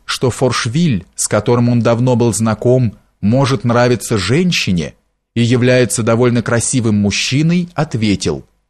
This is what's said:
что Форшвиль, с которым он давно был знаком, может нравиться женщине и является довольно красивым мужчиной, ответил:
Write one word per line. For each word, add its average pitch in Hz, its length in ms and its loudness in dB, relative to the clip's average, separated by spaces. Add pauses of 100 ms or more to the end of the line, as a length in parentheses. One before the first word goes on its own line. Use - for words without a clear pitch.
что - 260 -4
Форшвиль, 123 720 -2 (100)
с - 120 -4
которым 120 400 0
он 120 140 2
давно 120 340 2
был 117 180 2
знаком, 113 640 0 (220)
может 127 460 0
нравиться 120 520 0
женщине 101 760 -2 (400)
и 117 80 0
является 123 600 2
довольно 117 400 2
красивым 113 540 -2
мужчиной, 156 760 0
ответил: 101 720 -2 (240)